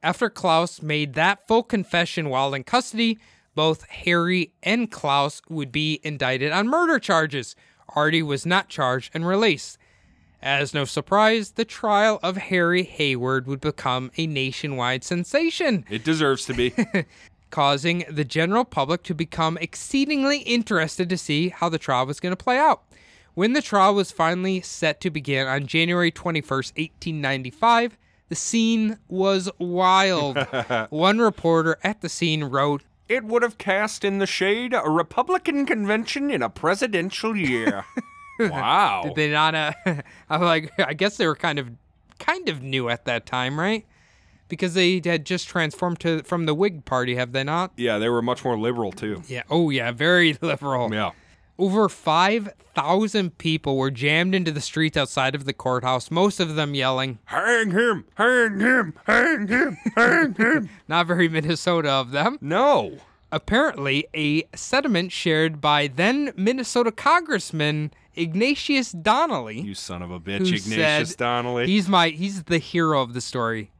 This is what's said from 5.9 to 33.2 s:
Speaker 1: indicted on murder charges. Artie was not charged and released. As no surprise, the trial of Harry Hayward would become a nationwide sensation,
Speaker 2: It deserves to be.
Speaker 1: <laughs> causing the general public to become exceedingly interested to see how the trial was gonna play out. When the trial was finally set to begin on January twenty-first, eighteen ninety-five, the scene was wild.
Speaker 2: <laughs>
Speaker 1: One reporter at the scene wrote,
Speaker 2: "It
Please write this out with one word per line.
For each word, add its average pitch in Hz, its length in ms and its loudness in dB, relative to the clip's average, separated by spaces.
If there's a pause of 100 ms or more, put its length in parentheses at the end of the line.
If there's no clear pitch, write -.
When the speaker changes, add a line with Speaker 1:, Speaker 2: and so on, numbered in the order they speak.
Speaker 1:
indicted 135 500 -2
on 202 160 0
murder 320 300 2
charges. 156 580 -2 (320)
Artie 156 340 2
was 143 240 -4
not 185 220 2
charged 127 460 -2
and 165 120 -4
released. 190 520 0 (640)
As 139 320 -2
no 143 100 0
surprise, 208 680 0
the 226 120 -2
trial 214 580 2
of 185 140 -2
Harry 180 480 2
Hayward 131 600 -2
would 135 140 -6
become 127 560 -4
a 165 100 -2
nationwide 131 760 -2
sensation, 262 880 0
Speaker 2:
It 110 140 -6
deserves 151 420 2
to 135 80 -4
be. 123 240 0
Speaker 1:
<laughs> 196 280 0 (440)
causing 156 600 0
the 151 140 -2
general 170 400 0
public 160 400 -2
to 180 100 -6
become 160 440 -2
exceedingly 277 840 -2
interested 190 680 -2
to 180 80 -2
see 160 320 0
how 175 200 -2
the 160 100 -2
trial 131 280 0
was 143 140 -8
gonna 180 160 -4
play 254 220 0
out. 302 240 4 (520)
When 214 200 2
the 294 80 2
trial 202 320 4
was 202 180 0
finally 180 480 0
set - 420 -2
to 180 80 -2
begin 139 360 -2
on 139 200 -2
January 170 440 2
twenty-first, 147 640 -4
eighteen 160 440 -6
ninety-five, 143 760 0 (320)
the 170 60 -6
scene 226 640 0 (100)
was 190 400 0 (100)
wild. 180 800 2
Speaker 2:
<laughs> 123 540 -2
Speaker 1:
One 185 280 2
reporter 165 680 2
at 208 180 -2
the 175 60 -6
scene 156 360 0
wrote, 143 380 0 (260)
Speaker 2:
"It 240 160 0